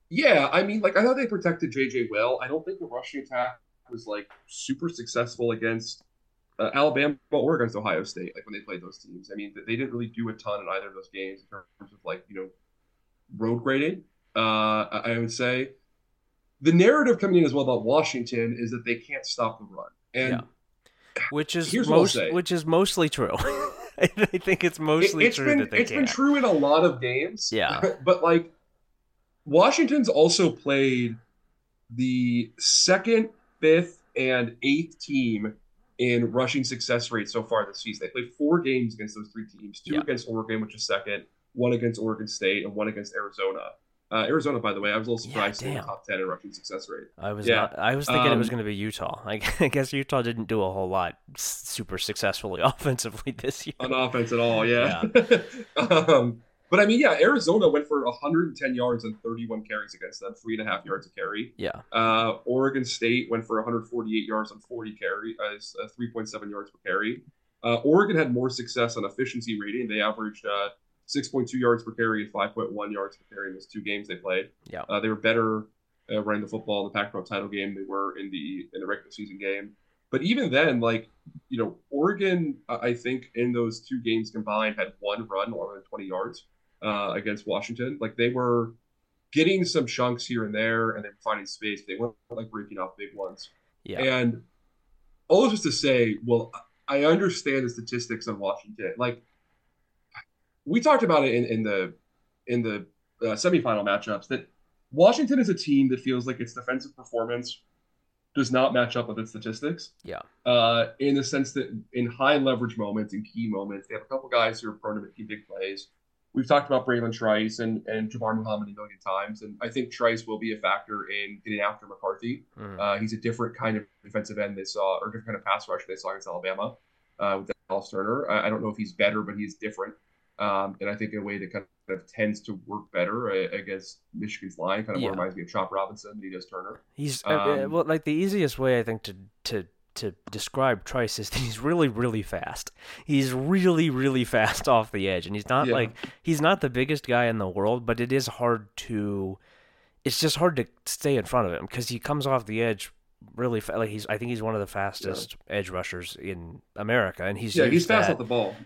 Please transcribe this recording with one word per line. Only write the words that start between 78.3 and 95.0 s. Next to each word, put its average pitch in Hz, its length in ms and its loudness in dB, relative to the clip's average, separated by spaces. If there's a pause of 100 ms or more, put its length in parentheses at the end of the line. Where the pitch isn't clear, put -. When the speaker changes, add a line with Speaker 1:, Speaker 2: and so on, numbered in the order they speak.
Speaker 1:
the, 80 420 -8
in 92 80 -8
the 92 60 -8
regular 101 240 -6
season 98 280 -14
game. 101 320 -4 (420)
But 135 100 0
even 202 300 0
then, 139 260 4
like, 117 300 0 (400)
you 123 100 -6
know, 107 180 -2 (140)
Oregon, 175 680 0 (120)
I, 120 80 -4
I 120 180 -2
think 123 400 -6
in 123 180 0
those 117 280 0
two 127 220 -6
games 113 280 0
combined 107 480 -2
had 95 220 -4
one 104 260 -4
run 104 240 -2
longer 101 240 -8
than 98 80 -16
twenty 101 240 -12
yards, 95 400 -6 (360)
uh, 101 320 -2
against 104 320 -4
Washington. 120 540 -4
Like, 113 160 -6
they 120 140 4
were 120 420 0 (600)
getting 180 340 4
some 143 200 0
chunks 123 380 -2
here 117 220 -2
and 104 80 -6
there, 113 380 2
and 104 120 -8
they 104 60 -12
were - 120 -20
finding 104 220 -2
space. 101 420 -8
They 95 100 -8
weren't, 113 180 -4 (160)
like, 113 200 -10
breaking 104 280 -10
off 92 180 -8
big 101 180 -12
ones. 98 360 -12 (340)
Speaker 2:
Yeah. 87 160 -8
Speaker 1:
And 127 420 0 (840)